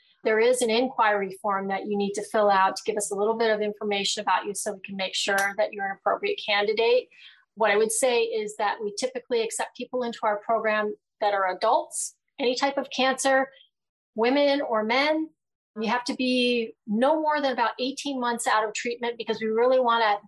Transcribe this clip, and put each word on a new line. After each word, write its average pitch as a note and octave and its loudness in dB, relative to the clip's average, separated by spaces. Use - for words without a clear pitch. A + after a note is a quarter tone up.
there A3 4
is B3 4
an A3+ 0
inquiry G#3+ 2
form G3 -2
that G3 -4
you G#3 -2
need G3+ -2
to G#3 -4
fill G#3 2
out F#3+ 4
to - -10
give G#3+ -2
us G#3 -4
a - -4
little G#3 0
bit A3+ 2
of G#3 0
information G#3 -2
about G3 0
you G3+ -6
so G3+ -6
we F#3+ -12
can G3 -14
make F#3+ -6
sure G3 0
that G#3+ -2
you're G3 -6
an G3 -6
appropriate G3+ -2
candidate. G#3+ 2
What G#3 2
I G3+ 4
would A3 2
say A#3+ 2
is A3 -4
that G3+ -2
we G3+ -6
typically B3 -4
accept - -6
people B3 -6
into A#3 -6
our A3 0
program G#3+ 0
that G3+ 2
are F#3+ 0
adults, A#3+ -2
any B3 0
type C#4 0
of B3+ -6
cancer, C4 2
women C#4 2
or A3 0
men. D4 0
You A3 -2
have B3 -2
to C4 -4
be B3 0
no C4 2
more D4+ 0
than C4+ 0
about A#3 0
eighteen C#4 -6
months A#3+ -2
out A3 2
of G#3+ -6
treatment A#3+ -6
because A3 -4
we A3 -2
really B3 4
wanna A#3 4